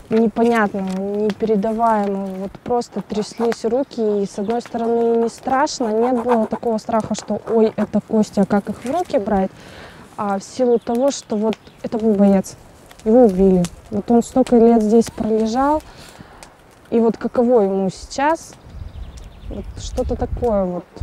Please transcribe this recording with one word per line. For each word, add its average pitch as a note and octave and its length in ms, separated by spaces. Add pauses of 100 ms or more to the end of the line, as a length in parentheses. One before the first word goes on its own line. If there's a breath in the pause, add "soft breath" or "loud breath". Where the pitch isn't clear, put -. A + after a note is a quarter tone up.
непонятного, A3 800
непередаваемого, G3+ 1500
вот F#3+ 160 (140)
просто A#3+ 360
тряслись G#3+ 600
руки, A3 600
и - 20
с - 120
одной G#3+ 220
стороны A#3 640
не A#3 60
страшно, C4 580
нет A#3 340
было A#3 260
такого A3 320
страха, A3+ 360
что - 320
«ой, A3 300
это G#3+ 240
кости, G#3+ 400
а F#3+ 40
как G3+ 240
их - 140
в A#3+ 80
руки E4 280
брать?», G3 320 (680 loud breath)
а G3+ 200
в G3 60
силу A#3+ 360
того, B3 320
что - 260
вот G#3+ 180 (260)
это - 160
был A3 180
боец, G3 420 (480)
его A#3 180
убили. F#3 400 (260)
Вот G#3+ 220
он A#3 100
столько B3 360
лет A#3 260
здесь A3 260
пролежал, A3+ 720 (1080 loud breath)
и A#3 80
вот A3+ 180
каково A#3+ 440
ему G3 300
сейчас, - 640 (920)
вот - 160 (120)
что-то - 380
такое, A3+ 500
вот, F3 200 (180)